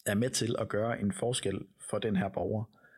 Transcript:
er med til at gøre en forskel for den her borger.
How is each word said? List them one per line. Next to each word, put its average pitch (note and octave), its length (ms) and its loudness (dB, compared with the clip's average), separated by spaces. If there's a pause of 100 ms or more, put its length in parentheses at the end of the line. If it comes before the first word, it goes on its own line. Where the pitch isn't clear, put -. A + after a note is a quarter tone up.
er G#2 100 2
med A#2+ 140 2
til A#2 300 0
at G#2+ 100 -2
gøre A2 320 0
en G2+ 100 2
forskel A2+ 480 -2 (300)
for G#2+ 100 0
den G#2+ 160 0
her F#2+ 140 2
borger. G#2+ 340 -2 (340)